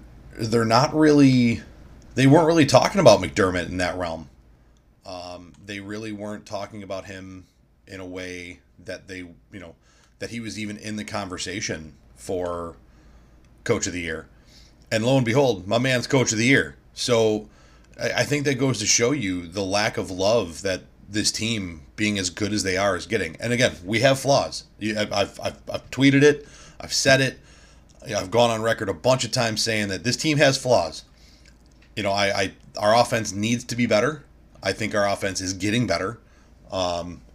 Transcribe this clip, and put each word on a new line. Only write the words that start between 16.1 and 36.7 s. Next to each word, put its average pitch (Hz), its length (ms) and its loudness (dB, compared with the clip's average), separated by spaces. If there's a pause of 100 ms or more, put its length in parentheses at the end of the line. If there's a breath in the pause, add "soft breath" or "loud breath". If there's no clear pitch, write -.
of 107 60 -2
the 113 80 2
Year. 110 300 4 (180)
So 110 540 2 (520 soft breath)
I, 117 180 -4
I 120 60 2
think 143 200 -2
that 139 100 0
goes 123 240 -2
to 107 80 -4
show 117 260 2
you 92 340 -4
the 92 160 -6
lack 104 360 0
of 92 120 -6
love 92 520 0
that 92 200 -4 (260)
this 101 220 -2
team, 98 520 -6 (140)
being 107 220 -2
as 92 120 -2
good 101 220 -4
as 104 100 -2
they 92 140 -2
are, 98 200 0
is 85 100 -10
getting. 90 340 -4
And 117 120 -4
again, 120 200 0 (120)
we 107 160 -2
have 135 180 4
flaws. 123 460 0 (140)
You, 107 200 -4
I, 107 40 0 (180)
I've, 95 200 -4
I've, - 180 -8 (120)
I've - 200 -10
tweeted 135 320 4
it. 147 240 4 (340 loud breath)
I've - 120 -12
said 135 280 4
it. 131 180 -4 (800 soft breath)
I've 95 140 -6
gone 117 200 4
on 110 120 -2
record 110 260 -2
a 95 60 -2
bunch 127 300 0
of 107 80 -8
times 113 300 -2
saying 107 260 -2
that 92 160 -6
this 120 120 -2
team 151 220 0
has 139 180 4
flaws. 98 480 0 (920 soft breath)
You 110 80 -4
know, 101 80 0
I, 98 280 0
I, 95 120 -2 (260)
our 104 160 4
offense 117 380 2
needs 113 320 -2
to 120 120 -10
be 120 100 0
better. 117 380 0 (380)
I 95 100 -2
think 104 220 -6
our 101 120 2
offense 98 340 -4
is 92 120 -6
getting 104 340 -2
better. 92 340 -4 (500 soft breath)